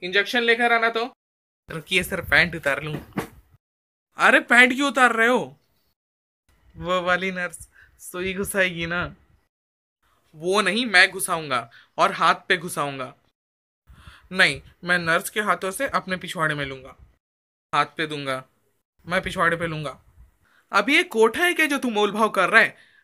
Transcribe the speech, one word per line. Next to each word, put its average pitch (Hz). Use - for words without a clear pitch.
इंजेक्शन 196
लेकर 233
आना 233
तो। 226
रुकिए 180
सर, 175
पैंट 160
उतार 143
लूं। 151
अरे 220
पैंट 254
क्यों 277
उतार 254
रहे 226
हो? 170
वो 175
वाली 180
नर्स 180
सुई 180
घुसाएगी 185
ना। 170
वो 180
नहीं, 214
मैं 190
घुसाऊंगा 160
और 185
हाथ 180
पे 190
घुसाऊंगा। 143
नहीं, 170
मैं 175
नर्स 170
के 214
हाथों 190
से 269
अपने 185
पिछवाड़े 160
में 147
लूंगा। 135
हाथ 147
पे 160
दूंगा, 139
मैं 180
पिछवाड़े 175
पे 170
लूंगा। 156
अब 196
ये 320
कोठा 220
है 349
क्या 311
जो 277
तू 247
मोल 208
भाव 214
कर 190
रहा 220
है? 160